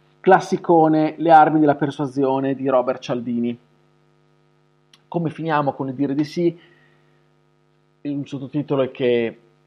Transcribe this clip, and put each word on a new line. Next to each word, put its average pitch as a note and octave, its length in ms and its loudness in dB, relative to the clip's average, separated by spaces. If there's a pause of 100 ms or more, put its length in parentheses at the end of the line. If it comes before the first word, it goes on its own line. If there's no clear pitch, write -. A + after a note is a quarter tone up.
(180)
classicone D#3+ 1000 2
Le D#3 120 0
armi D#3 300 6
della C#3+ 160 4
persuasione C3+ 800 -2
di C3 120 -6
Robert B2+ 320 0
Cialdini. A#2+ 560 -4 (1500)
Come E3 240 -4
finiamo D3 420 -2
con C3+ 140 -8
il C3 80 -8
dire C#3 220 -2
di D3+ 80 0
sì? E3+ 340 -4 (1400)
Un C#3+ 240 -8
sottotitolo C#3 640 -4
che, A#2+ 480 0 (280)